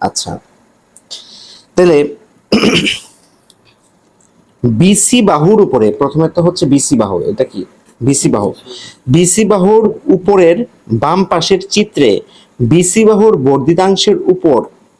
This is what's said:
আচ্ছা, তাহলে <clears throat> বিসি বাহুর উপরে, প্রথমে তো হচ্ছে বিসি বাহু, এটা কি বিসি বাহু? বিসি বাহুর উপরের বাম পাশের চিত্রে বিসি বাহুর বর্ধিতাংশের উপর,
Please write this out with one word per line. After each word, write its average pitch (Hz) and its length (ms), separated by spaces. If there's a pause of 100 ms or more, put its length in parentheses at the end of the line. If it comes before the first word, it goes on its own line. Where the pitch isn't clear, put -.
আচ্ছা, - 380 (1300)
তাহলে 151 440 (360)
<clears throat> - 440 (1800)
বিসি 202 420
বাহুর 185 380
উপরে, 110 400
প্রথমে 147 280
তো 170 140
হচ্ছে 175 240
বিসি 135 300
বাহু, 98 340
এটা 110 140
কি 101 220 (340)
বিসি 131 280
বাহু? 104 260 (540)
বিসি 175 360
বাহুর 208 600
উপরের 240 600 (260)
বাম 151 320
পাশের 180 440
চিত্রে 143 520 (380)
বিসি 170 460
বাহুর 208 420
বর্ধিতাংশের 170 680 (160)
উপর, 160 340 (340)